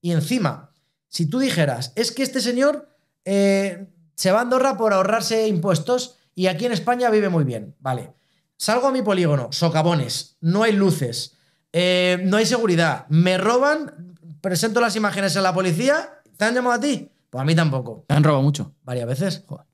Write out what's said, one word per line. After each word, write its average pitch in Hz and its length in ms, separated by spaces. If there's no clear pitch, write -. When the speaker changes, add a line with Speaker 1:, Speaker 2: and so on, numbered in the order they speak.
Speaker 1:
Y 175 100
encima, 170 600
si - 160
tú 190 140
dijeras, 151 560
"Es 233 160
que 269 120
este 262 160
señor, 254 500
eh, 196 640
se 185 160
va 214 80
a - 40
Andorra 254 340
por 214 160
ahorrarse 220 540
impuestos 202 720
y 185 120
aquí 180 180
en 247 80
España 240 360
vive 208 200
muy 165 140
bien". 117 360
Vale. 127 340
Salgo 247 300
a 269 40
mi 262 100
polígono, 170 500
socavones, 160 880
no 185 220
hay 226 100
luces, 165 640
eh, 180 520
no 190 120
hay 220 80
seguridad, 170 640
me 175 280
roban, 240 760
presento 202 380
las 226 160
imágenes 196 400
en 196 80
la 185 100
policía, 190 680
¿te 208 80
han 233 80
llamado 247 220
a 240 40
ti? 262 300
Pues 127 120
a 135 40
mí 160 100
tampoco. 131 520
Speaker 2:
¿Te - 80
han 147 80
robado 143 200
mucho? 143 300
Speaker 1:
Varias 123 240
veces. 143 400
Speaker 2:
Joder. - 260